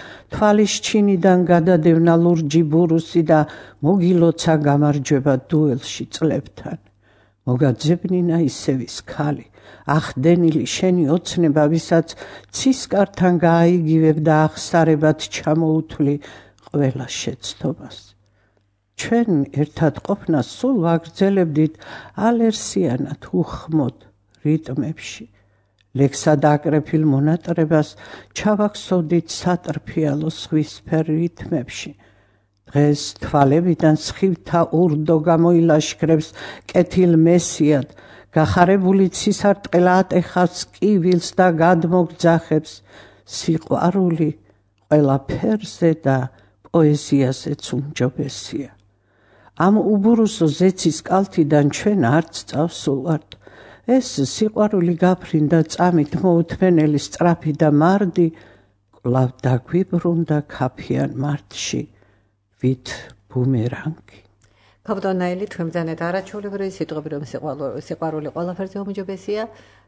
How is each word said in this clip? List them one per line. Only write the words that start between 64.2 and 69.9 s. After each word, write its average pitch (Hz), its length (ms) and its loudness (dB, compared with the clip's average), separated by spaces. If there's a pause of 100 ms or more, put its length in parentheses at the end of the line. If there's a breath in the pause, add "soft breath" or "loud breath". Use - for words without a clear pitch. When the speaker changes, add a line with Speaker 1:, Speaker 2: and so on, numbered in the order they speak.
Speaker 2:
ქალბატონ 196 320 -4
ნაელი, 180 320 -6
თქვენ 170 160 -8
ბრძანეთ 160 400 -8
არაჩვეულებრივი 190 680 -8
სიტყვები, 151 380 -10
რომ 147 160 -8
სიყვარული, 139 560 -10
სიყვარული 156 480 -8
ყველაფერზე 180 480 -10
უმჯობესია. 196 640 -8 (460 soft breath)